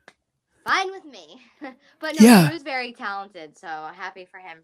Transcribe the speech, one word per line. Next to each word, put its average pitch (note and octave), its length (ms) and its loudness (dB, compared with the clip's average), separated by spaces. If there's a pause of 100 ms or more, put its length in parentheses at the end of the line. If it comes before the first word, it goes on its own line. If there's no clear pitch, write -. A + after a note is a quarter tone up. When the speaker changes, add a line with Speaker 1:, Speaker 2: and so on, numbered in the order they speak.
(640)
Speaker 1:
"Fine F#4 280 -2
with F#4+ 140 -18
me." G3 360 -20 (180)
<laughs> C4+ 140 -16 (260)
But D#4 200 -8
no, G#3+ 80 8
Speaker 2:
Yeah. F#3+ 200 8
Speaker 1:
Drew's D#3+ 140 -8
very B3+ 320 -8
talented, G3 640 -12
so F#3+ 100 -20
happy F3+ 640 -14
for F#3+ 80 -20
him E3+ 260 -20